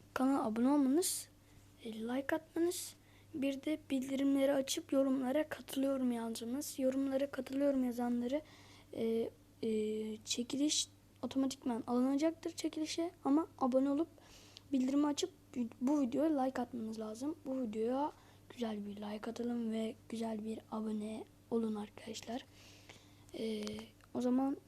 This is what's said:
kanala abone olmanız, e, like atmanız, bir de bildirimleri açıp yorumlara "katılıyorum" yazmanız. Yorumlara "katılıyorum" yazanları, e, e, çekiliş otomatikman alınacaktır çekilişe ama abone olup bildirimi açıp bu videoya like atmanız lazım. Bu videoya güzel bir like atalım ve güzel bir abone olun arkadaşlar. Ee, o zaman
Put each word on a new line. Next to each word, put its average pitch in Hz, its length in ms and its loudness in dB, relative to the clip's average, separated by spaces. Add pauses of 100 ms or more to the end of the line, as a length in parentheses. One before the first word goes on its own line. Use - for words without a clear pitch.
(140)
kanala 269 320 2
abone 233 220 2
olmanız, 285 600 4 (560)
e, 226 100 -8
like 247 420 -2
atmanız, 330 600 -2 (380)
bir 269 300 0
de 302 160 0 (100)
bildirimleri 269 640 2
açıp 277 400 0
yorumlara 269 560 4
"katılıyorum" 269 600 0
yazmanız. 233 680 -4
Yorumlara 269 520 2
"katılıyorum" 269 520 2
yazanları, 240 580 0 (520)
e, 226 360 0 (340)
e, 226 80 0 (540)
çekiliş 277 640 0 (320)
otomatikman 262 680 -2
alınacaktır 277 640 2
çekilişe 330 600 -4 (120)
ama 294 240 4 (120)
abone 262 300 4
olup 285 180 0 (640)
bildirimi 277 360 4
açıp 294 220 0 (520)
bu 285 200 4
videoya 269 400 2
like 262 200 0
atmanız 220 380 -6
lazım. 220 360 -6 (100)
Bu 262 160 -2
videoya 247 500 0 (380)
güzel 220 360 -4
bir 202 100 -8
like 208 360 -6
atalım 233 400 -2
ve 220 240 -2 (140)
güzel 226 360 -4
bir 220 140 -6 (120)
abone 220 520 -4 (280)
olun 226 240 2
arkadaşlar. 220 680 -8 (960)
Ee, 220 240 -2 (500)
o 247 80 -2
zaman 262 360 2 (100)